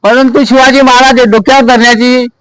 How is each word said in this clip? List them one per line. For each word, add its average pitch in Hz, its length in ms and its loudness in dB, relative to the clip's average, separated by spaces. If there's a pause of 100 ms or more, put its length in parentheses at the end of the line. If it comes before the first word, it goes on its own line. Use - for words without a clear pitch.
परंतु 254 420 0
शिवाजी 262 380 0
महाराज 254 380 2
हे 254 60 2
डोक्यावर 220 360 0
धरण्याची 240 680 0 (140)